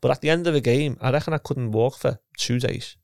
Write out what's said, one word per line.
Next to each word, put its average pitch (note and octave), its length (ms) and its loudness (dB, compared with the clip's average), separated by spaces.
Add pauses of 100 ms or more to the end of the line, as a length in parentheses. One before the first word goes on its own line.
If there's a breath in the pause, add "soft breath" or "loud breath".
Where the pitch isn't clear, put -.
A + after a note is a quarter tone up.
But B2+ 100 2
at C3+ 100 0
the D3+ 80 -2
end E3+ 180 2
of E3+ 60 2
the C#3+ 80 4
game, B2 400 2
I B2+ 100 0
reckon D3+ 220 0
I D3+ 60 -2
couldn't B2+ 320 -4
walk A2+ 260 2
for C3 220 -2 (180)
two B2 220 -2
days. - 440 -4